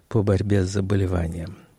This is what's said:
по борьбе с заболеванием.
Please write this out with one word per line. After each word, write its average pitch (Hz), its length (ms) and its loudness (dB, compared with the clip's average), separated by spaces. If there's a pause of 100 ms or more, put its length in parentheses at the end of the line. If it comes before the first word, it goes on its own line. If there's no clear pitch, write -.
по 110 160 2
борьбе 101 400 2
с 90 60 -2
заболеванием. 92 880 -2 (220)